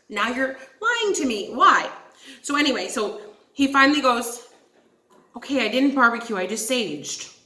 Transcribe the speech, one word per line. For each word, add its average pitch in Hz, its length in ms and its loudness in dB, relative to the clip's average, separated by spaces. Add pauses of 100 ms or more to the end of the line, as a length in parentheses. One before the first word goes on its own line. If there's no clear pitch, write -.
Now 214 200 -2
you're 262 280 -4 (240)
lying 453 340 0
to 311 100 -2
me. 214 280 -4
Why? 247 360 4 (520)
So - 140 -6
anyway, 254 320 0
so - 340 -4 (320)
he 277 180 0
finally 277 300 6
goes, 240 460 0 (880)
Okay, 247 300 -2
I 214 40 0
didn't 262 260 2
barbecue. 233 400 2
I 185 120 -2
just 220 220 -4
saged. 185 680 -6 (100)